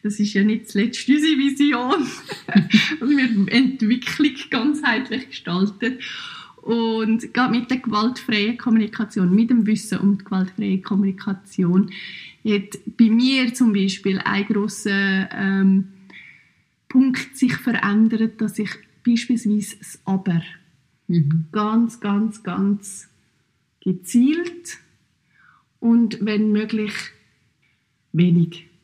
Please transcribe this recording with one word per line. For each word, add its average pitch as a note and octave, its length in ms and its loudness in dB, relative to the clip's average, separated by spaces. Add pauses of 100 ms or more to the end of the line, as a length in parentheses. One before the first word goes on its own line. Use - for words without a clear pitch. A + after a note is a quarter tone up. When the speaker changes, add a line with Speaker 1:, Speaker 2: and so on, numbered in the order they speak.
Speaker 1:
das G#3 140 -4
ist G#3 140 0
ja G3+ 100 2
nicht A3 240 0
zuletzt A3+ 400 -2
unsere D4+ 280 4
Vision, C#4 680 0 (400)
<laughs> - 0 -
dass - 640 2
wir A#3 420 2
Entwicklung B3+ 840 2 (160)
ganzheitlich B3 800 -2
gestalten. G3+ 680 -2 (640)
Und A3+ 720 -2
gerade B3 240 2
mit A#3+ 140 -4
der C4 60 -2
gewaltfreien A3 800 -2
Kommunikation, G#3+ 760 0
mit A3+ 160 4
dem A3+ 160 4
Wissen G#3+ 320 -2
um G3 200 2
die - 60 -12
gewaltfreie F#3+ 560 -2
Kommunikation, F#3+ 1080 0 (540)
hat G3+ 340 -2 (180)
bei A#3 140 6
mir B3+ 420 2
zum A#3+ 200 2
Beispiel F#3+ 480 -2
ein G3 260 -2
grosser, G3 840 -2
ähm, G3 560 2 (1000)
Punkt - 480 2
sich B3 200 2
verändert, A3 840 0
dass G#3+ 200 -4
ich G3+ 100 -4 (340)
beispielsweise A3+ 720 0
das - 260 -20
Aber F#3+ 360 0 (680)
Speaker 2:
Mhm. D#3+ 420 2
Speaker 1:
ganz, A3 480 0
ganz, G#3 460 -2
ganz G3 640 -4 (720)
gezielt C4 1000 -2 (1000)
und A#3 400 2
wenn G#3+ 320 0
möglich G#3+ 400 -2 (1200)
wenig E3+ 540 2 (180)